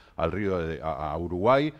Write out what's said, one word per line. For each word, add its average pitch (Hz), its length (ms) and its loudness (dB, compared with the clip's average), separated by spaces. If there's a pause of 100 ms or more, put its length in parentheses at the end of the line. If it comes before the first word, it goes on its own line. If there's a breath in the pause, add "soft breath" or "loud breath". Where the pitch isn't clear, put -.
(140 loud breath)
al 82 160 0
río 95 280 0
de, 80 220 -4
a, 76 300 -4
a 78 80 -4
Uruguay, 110 600 2